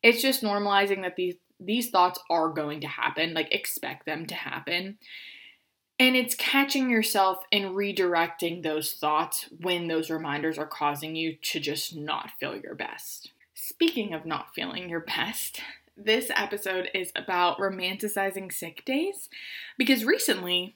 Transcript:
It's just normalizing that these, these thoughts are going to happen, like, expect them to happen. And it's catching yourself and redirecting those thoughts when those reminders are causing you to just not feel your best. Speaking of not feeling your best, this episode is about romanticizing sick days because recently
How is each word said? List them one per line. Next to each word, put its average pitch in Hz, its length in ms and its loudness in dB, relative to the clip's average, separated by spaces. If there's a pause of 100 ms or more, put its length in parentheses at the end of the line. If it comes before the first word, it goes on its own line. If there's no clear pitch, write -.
It's 233 180 8
just 269 220 4
normalizing 202 600 4
that 180 120 -4
these, 180 220 -2 (240)
these 226 300 -2
thoughts 180 280 6 (100)
are 160 200 2
going 151 320 -4
to 147 80 -8
happen, 156 440 -2
like, 160 220 0
expect - 500 -6
them 156 220 -6
to 165 80 -10
happen. 175 640 -6 (1000)
And 254 180 6
it's 247 180 2
catching 277 560 2
yourself 202 640 4
and 196 240 0
redirecting 175 880 0
those 156 320 -2
thoughts - 520 0 (140)
when 175 260 0
those 160 240 0
reminders 156 480 -2
are 151 80 -4
causing 147 480 -2
you 160 280 -2
to - 180 -4
just 156 340 -4
not 151 460 -6
feel - 160 -6
your - 180 -12
best. - 560 -12 (240)
Speaking 226 580 -2
of 160 140 -8
not - 280 -6
feeling 175 360 -6
your 170 100 -2
best, - 600 -4 (360)
this 220 380 2
episode 196 580 -2
is 185 220 -2
about 180 440 2
romanticizing 190 920 -2
sick - 320 -10
days 330 440 -2 (500)
because 240 260 6
recently 185 720 2